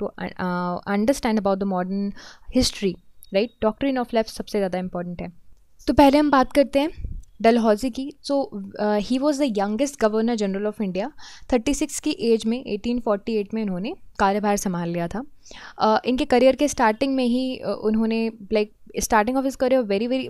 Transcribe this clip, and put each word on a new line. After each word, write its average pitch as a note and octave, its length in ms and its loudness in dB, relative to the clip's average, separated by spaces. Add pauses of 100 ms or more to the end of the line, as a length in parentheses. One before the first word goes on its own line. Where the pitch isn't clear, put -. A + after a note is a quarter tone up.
to, E3+ 60 -6 (200)
uh, F3+ 680 -4
understand A3 440 0
about G3 240 0
the G3 100 -2
modern F#3+ 380 -2 (460)
history, G#3 360 0 (420)
right? G#3 120 2 (160)
Doctrine B3+ 340 0
of A#3+ 100 -2
lapse A3 240 0
सबसे - 260 -6
ज़्यादा F#3 220 -2
इंपॉर्टेंट F3 420 -6
है। F3 120 -10 (540)
तो D4+ 60 2
पहले C#4 240 8
हम D4 140 2
बात C4 220 4
करते C#4 260 4
हैं - 320 -4 (300)
डलहौजी A3+ 480 4
की। C4+ 240 -8 (100)
So, C#4 320 0
uh, G#3 460 -2
he A#3 180 0
was D4 140 2
the C4+ 200 0
youngest G#3+ 440 -2
governor A3 400 2
general G3+ 360 -2
of - 80 -10
India। G3 300 -4 (420)
थर्टी B3+ 200 2
सिक्स - 260 -4
की D4+ 120 -2
एज A3+ 340 0
में, A#3 200 -2
एटीन A#3+ 340 -4
फ़ोर्टी A3 340 -2
एट G#3 200 -2
में A3 80 -4
इन्होंने G3+ 340 -4 (240)
कार्यभार G3+ 380 2
संभाल F3 320 -4
लिया E3+ 180 -4
था। G#3+ 180 -8 (520)
अ, G#3+ 280 2
इनके B3+ 200 0
करियर B3+ 300 6
के D4 120 2
स्टार्टिंग C4 480 2
में C4 100 0
ही, B3+ 320 -2
अ, - 260 -6
उन्होंने, A3 460 0
like, G#3+ 760 -4
starting A3+ 340 2
of C4 80 0
his C4+ 120 -4
career B3+ 340 2
very, G3+ 160 0
very, B3+ 220 -2